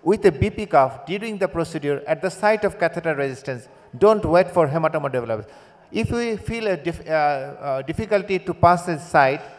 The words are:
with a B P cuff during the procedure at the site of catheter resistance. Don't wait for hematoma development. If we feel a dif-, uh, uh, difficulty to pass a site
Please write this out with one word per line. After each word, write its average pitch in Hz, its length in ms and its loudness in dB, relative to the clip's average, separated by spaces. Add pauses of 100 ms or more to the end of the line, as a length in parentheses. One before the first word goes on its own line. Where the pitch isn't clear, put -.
with 202 220 2
a 185 60 8
B 156 180 0
P 208 160 -6
cuff 135 400 2
during 208 320 -6
the 185 100 -2
procedure 156 600 -4
at 156 140 -2
the 185 80 -2
site 214 340 0
of 196 160 -2
catheter 165 360 -2
resistance. 131 520 -6 (300)
Don't 208 280 6
wait 175 240 4
for 165 180 4
hematoma 156 440 -2
development. 117 360 -4 (440)
If 226 200 -4
we 233 260 -2
feel 226 300 -6
a 185 100 0
dif-, 165 300 -8
uh, 156 40 -4
uh, 143 720 -2
difficulty 196 560 -2
to 180 140 -6
pass 170 340 4
a 160 120 -4
site 143 420 2 (180)